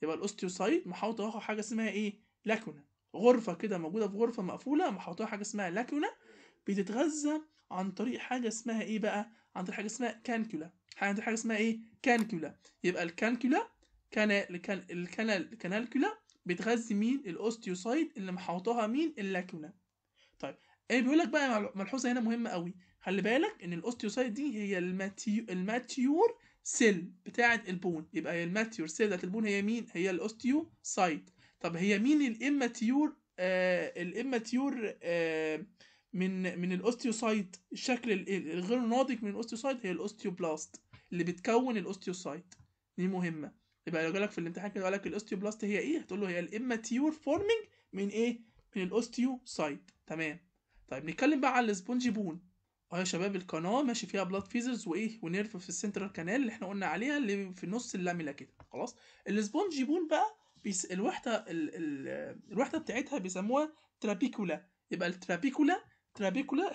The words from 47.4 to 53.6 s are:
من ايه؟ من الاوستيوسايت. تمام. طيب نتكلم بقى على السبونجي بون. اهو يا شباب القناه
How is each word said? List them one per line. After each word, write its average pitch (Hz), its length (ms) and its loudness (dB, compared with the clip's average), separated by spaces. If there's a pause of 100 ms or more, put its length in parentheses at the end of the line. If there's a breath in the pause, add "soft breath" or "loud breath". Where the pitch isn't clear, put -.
من 196 140 0
ايه؟ 233 340 0 (340 loud breath)
من 190 80 0
الاوستيوسايت. 208 1080 -2 (160)
تمام. 160 320 -4 (480)
طيب 139 220 -6
نتكلم 269 320 4
بقى 262 160 4
على 233 140 6
السبونجي 240 380 0
بون. 190 300 -2 (540)
اهو 175 60 0
يا 185 40 0
شباب 185 320 0
القناه 185 480 0